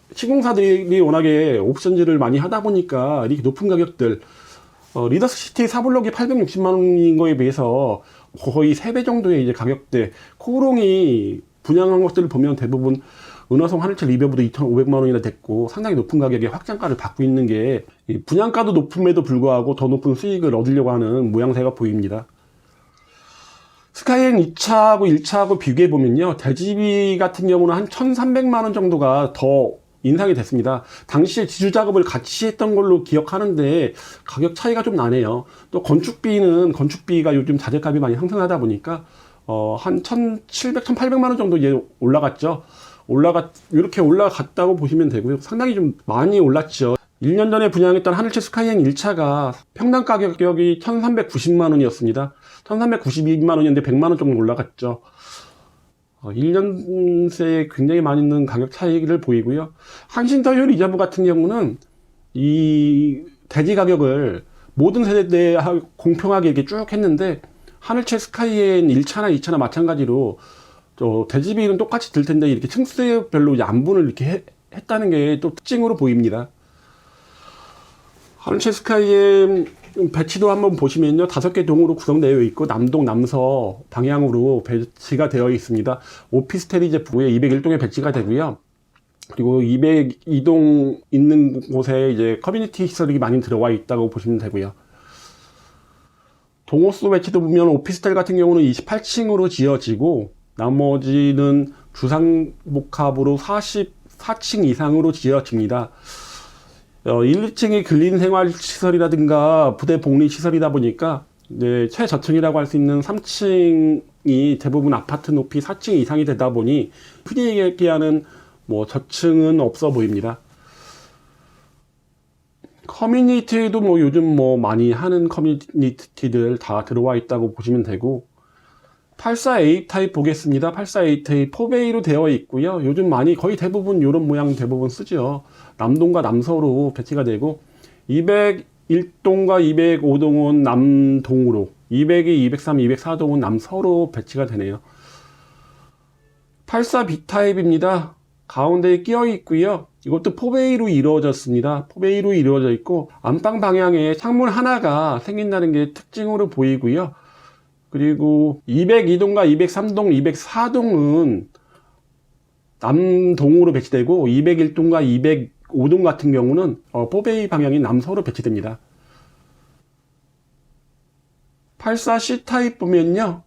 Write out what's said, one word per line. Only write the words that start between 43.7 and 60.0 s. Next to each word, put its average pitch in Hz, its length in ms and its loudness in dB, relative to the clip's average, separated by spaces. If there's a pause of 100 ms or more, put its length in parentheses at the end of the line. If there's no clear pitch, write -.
이렇게 175 300 0
올라갔다고 180 760 2
보시면 156 320 0
되고요. 117 300 -2
상당히 233 360 -4
좀 175 220 0 (100)
많이 170 340 2
올랐죠. 131 560 2 (240)
일 151 160 0
년 214 160 2
전에 214 180 2
분양했던 180 440 2
하늘채 226 260 -2
스카이엔 226 400 -2
일 139 160 2
차가 147 580 -2 (200)
평당 247 300 0
가격이 175 760 0
천삼백구십만 214 880 0
원이었습니다. 135 640 0 (300)
천삼백구십이만 160 920 0
원이었는데 147 300 2
백만 143 220 2
원 165 80 2
정도 139 180 0
올라갔죠. 117 680 -4 (1160)
어, 104 120 -14
일 143 200 -2
년 180 760 0
새에 165 420 -2
굉장히 156 300 0
많이 147 220 2
있는 147 220 2
가격 127 280 -4
차이를 165 480 0
보이고요. 131 520 -2 (360)